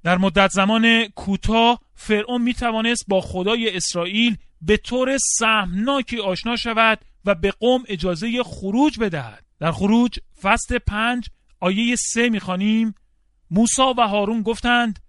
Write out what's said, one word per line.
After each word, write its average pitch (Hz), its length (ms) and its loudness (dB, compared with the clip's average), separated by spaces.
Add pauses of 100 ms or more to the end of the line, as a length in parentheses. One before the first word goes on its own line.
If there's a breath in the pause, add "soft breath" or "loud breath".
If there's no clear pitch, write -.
در 180 140 2
مدت 196 340 4
زمان 226 560 4
کوتاه 226 720 2 (140)
فرعون 220 460 -2
می‌توانست 233 680 -2
با 190 140 2
خدای 196 540 -2
اسرائیل 185 640 -2 (240)
به 202 160 4
طور 254 400 -2
سهمناکی 220 1000 -2
آشنا 202 360 -4
شود 226 440 0 (260)
و 202 100 2
به 196 160 -2
قوم 247 360 0
اجازهٔ 190 560 -4
خروج 214 560 0
بدهد. 147 440 -6 (160)
در 160 120 -2
خروج 226 480 2 (220)
فصل 233 360 -2
پنج 226 500 -2 (320)
آیهٔ 220 360 0
سه 233 340 -2
می‌خوانیم: 214 680 0 (560)
موسی 240 460 2
و 233 100 2
هارون 208 340 0
گفتند 233 680 0